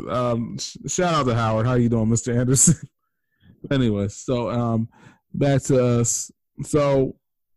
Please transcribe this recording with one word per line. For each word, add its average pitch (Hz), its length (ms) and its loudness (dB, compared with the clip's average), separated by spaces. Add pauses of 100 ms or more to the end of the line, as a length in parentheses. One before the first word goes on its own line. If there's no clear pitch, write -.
Um, 120 520 -4
sh-, - 180 -12 (100)
shout 175 260 -2
out 143 120 0
to 123 80 0
Howard. 110 320 0
How 127 100 0
you 120 140 2
doing, 113 200 0
Mister 117 280 0
Anderson? 127 460 4
<laughs> 139 60 -16 (840)
Anyway, 107 380 0
so, 120 420 -4
um, 117 360 -2 (460)
back 139 300 2
to 127 200 2
us. 120 460 0 (320)
So, 139 540 2 (420)